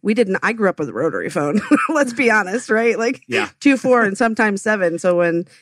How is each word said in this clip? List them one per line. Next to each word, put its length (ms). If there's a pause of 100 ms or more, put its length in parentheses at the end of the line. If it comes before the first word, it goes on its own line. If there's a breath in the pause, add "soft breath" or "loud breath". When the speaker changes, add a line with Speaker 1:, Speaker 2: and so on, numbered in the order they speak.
Speaker 1:
we 120
didn't, 300
I 80
grew 160
up 120
with 100
a 40
rotary 360
phone. 320 (140)
<laughs> 140
Let's 220
be 180
honest, 400
right? 300
Like 280
Speaker 2:
Yeah. 200 (140)
Speaker 1:
two, 160
four, 260
and 140
sometimes 440
seven. 380
So 200
when, 260 (160 soft breath)